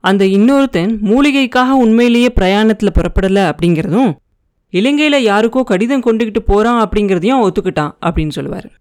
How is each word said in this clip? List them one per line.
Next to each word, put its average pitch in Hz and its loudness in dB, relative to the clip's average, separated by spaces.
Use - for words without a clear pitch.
அந்த 196 0
இன்னொருத்தன் 214 2
மூலிகைக்காக 254 2
உண்மையிலேயே 240 2
பிரயாணத்துல 208 0
புறப்படல 190 0
அப்படிங்கிறதும், 170 0
இலங்கையில 285 0
யாருக்கோ 220 0
கடிதம் 233 -2
கொண்டுகிட்டு 226 -2
போறான் 226 2
அப்படிங்கிறதையும் 208 0
அவன் 226 2
ஒத்துக்கிட்டான்" 175 -4
அப்படின்னு 156 -4
சொல்லுவாரு. 139 -10